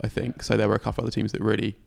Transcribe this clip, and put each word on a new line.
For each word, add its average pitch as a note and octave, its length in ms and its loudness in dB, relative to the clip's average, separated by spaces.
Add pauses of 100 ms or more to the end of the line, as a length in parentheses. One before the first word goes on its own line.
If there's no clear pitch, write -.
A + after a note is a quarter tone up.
I G#2+ 60 0
think. - 340 -4
So A2 140 2
there G#2+ 100 4
were G#2 80 4
a G#2 40 2
couple - 220 -4
other A#2 100 -2
teams G#2+ 200 -2
that - 100 -4
really G#2+ 460 0